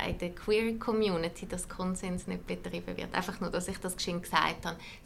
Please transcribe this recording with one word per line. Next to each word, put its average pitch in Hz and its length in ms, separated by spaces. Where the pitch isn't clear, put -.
auch - 80
in 175 100
der 175 120
queer 226 480
Community, 190 680
dass - 220
Konsens 185 580
nicht 180 200
betrieben 180 500
wird. - 180
Einfach - 260
nur, 170 100
dass 180 180
ich 190 100
das 185 180
geschwind 175 260
gesagt 156 420
habe. 170 120